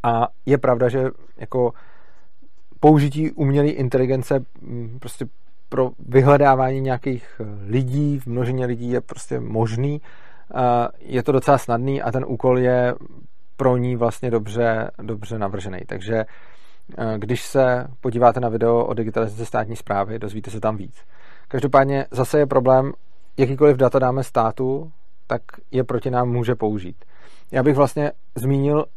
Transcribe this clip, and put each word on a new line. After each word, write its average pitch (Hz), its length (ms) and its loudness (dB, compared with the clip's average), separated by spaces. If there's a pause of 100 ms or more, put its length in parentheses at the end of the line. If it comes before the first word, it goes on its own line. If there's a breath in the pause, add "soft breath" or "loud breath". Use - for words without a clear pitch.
A 117 260 2 (180)
je 135 120 4
pravda, 127 300 4
že 131 160 0 (320)
jako 120 360 -2 (1080 soft breath)
použití 151 520 6
umělé 143 360 2
inteligence, 131 720 2 (200)
mm, 120 400 -8
prostě 123 260 -8 (460)
pro 127 180 2 (180)
vyhledávání 135 720 6
nějakých, 131 600 -4
eh, 110 40 -6 (260)
lidí, 135 480 0
v 131 80 -8
množině 123 400 -2
lidí 120 240 -4
je 123 100 2
prostě - 400 -6
možný. 117 600 0 (540 soft breath)
Eh, 120 340 2 (100)
je 123 240 -4
to 151 100 2
docela 135 260 6
snadný 131 440 -2
a 117 100 -2
ten 131 160 -2
úkol 127 300 2
je 123 360 2 (600)
pro 127 200 4
ní 123 200 0
vlastně 117 340 -2
dobře, 113 600 0 (120)
dobře 107 360 -8
navržený. 98 480 -6
Takže, 104 380 -2 (760 soft breath)
eh, 110 200 -2
když 107 240 -4
se 127 440 2 (140)
podíváte 120 400 4
na 120 80 0
video 117 360 2
o - 100 -2
digitalizaci 110 520 -4
státní 110 300 -4
správy, 101 420 -2
dozvíte 104 320 -8
se 107 100 -8
tam 110 160 0
víc. - 280 -10 (440 soft breath)
Každopádně 135 600 2
zase 127 280 0
je 147 80 4
problém, 131 460 4 (460)
jakýkoliv 135 380 6
data 131 220 4
dáme 131 260 2
státu, 131 680 0 (340)
tak 117 160 -4 (280)
je 127 140 0
proti 123 260 -2
nám 123 180 2
může 120 260 0
použít. 104 500 -4 (480 soft breath)
Já 127 100 2
bych 139 140 4
vlastně 143 360 2 (220)
zmínil 139 500 0 (120)